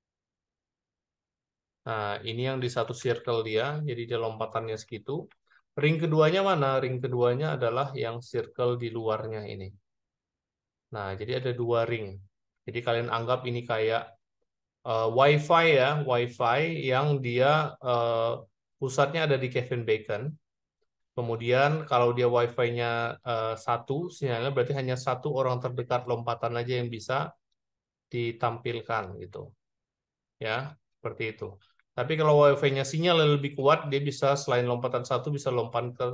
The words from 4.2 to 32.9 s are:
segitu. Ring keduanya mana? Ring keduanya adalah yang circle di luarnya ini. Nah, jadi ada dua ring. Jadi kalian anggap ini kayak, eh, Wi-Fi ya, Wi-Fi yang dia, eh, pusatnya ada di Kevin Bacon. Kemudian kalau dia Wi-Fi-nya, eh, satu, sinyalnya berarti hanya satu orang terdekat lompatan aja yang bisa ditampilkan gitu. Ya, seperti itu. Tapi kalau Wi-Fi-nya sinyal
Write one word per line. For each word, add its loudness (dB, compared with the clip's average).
segitu. -10
Ring 2
keduanya 4
mana? 2
Ring -2
keduanya 0
adalah 0
yang -6
circle -2
di -4
luarnya -4
ini. -10
Nah, -6
jadi -6
ada -2
dua 0
ring. -6
Jadi -8
kalian 0
anggap -2
ini -4
kayak, -2
eh, 0
Wi-Fi 6
ya, 6
Wi-Fi 0
yang 2
dia, 2
eh, 0
pusatnya 0
ada 4
di -2
Kevin -4
Bacon. -2
Kemudian 2
kalau 4
dia 2
Wi-Fi-nya, 2
eh, -2
satu, -4
sinyalnya -2
berarti 0
hanya -2
satu -2
orang 0
terdekat -2
lompatan -2
aja -2
yang -4
bisa -4
ditampilkan -4
gitu. -14
Ya, -6
seperti -8
itu. -12
Tapi -2
kalau 8
Wi-Fi-nya 4
sinyal 4